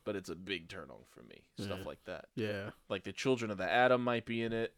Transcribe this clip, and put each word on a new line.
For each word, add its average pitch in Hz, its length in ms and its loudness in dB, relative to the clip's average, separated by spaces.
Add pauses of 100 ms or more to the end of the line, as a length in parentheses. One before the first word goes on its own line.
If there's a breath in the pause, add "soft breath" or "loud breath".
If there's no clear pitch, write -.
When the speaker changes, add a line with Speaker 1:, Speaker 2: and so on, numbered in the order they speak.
Speaker 1:
but 107 120 0
it's 92 120 -4
a 85 80 -6
big 90 320 -4
turn 90 220 -12
on 58 180 -16
for - 160 -20
me. 50 180 -20 (160)
Stuff 95 220 -6
Speaker 2:
Yeah. 95 40 -10
Speaker 1:
like 76 200 -10
that. 87 320 -10
Speaker 2:
Yeah. 104 340 -2 (180)
Speaker 1:
Like, 98 140 -2
the 101 100 -8
Children 117 380 2
of 101 80 -2
the 92 120 0
Atom 123 340 8
might 120 200 2
be 117 180 -2
in 113 100 0
it, 113 260 0